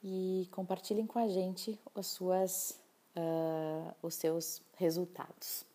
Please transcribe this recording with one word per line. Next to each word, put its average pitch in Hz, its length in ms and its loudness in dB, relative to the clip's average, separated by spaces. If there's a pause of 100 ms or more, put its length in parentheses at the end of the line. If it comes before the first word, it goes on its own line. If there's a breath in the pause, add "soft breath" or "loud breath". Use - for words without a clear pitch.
e 185 480 0
compartilhem 196 560 0
com 240 120 0
a 226 80 4
gente 190 500 0 (160)
as 196 140 -6
suas, 185 720 2 (360)
ah, 160 840 0
os 170 120 -4
seus 165 480 0 (160)
resultados. - 960 0